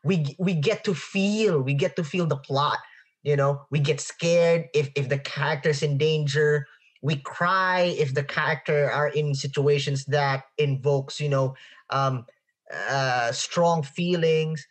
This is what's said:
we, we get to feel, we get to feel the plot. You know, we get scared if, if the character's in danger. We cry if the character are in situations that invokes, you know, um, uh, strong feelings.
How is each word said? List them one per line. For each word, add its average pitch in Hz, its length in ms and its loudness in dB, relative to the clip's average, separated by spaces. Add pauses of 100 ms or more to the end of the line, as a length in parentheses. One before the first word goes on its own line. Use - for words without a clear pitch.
we, 156 340 0
we 185 160 0
get 165 300 0
to 202 100 0
feel, 196 680 0
we 139 120 0
get 175 220 0
to 170 80 -2
feel 175 220 -2
the 143 120 0
plot. 135 400 0 (480)
You 147 100 2
know, 139 340 0
we 151 100 0
get 143 200 2
scared 170 720 2
if, 143 220 2
if 139 140 -2
the 135 80 0
character's 147 640 -2
in 147 160 0
danger. 151 680 2 (360)
We 147 140 0
cry 185 640 0 (180)
if 139 160 0
the 143 100 -2
character 147 680 -2
are 147 180 0
in 147 260 -2
situations 139 720 0
that 139 380 0 (140)
invokes, 139 640 0
you 147 80 -2
know, 135 280 0 (340)
um, 131 340 -2 (480)
uh, 123 600 0
strong 170 500 0
feelings. 160 880 0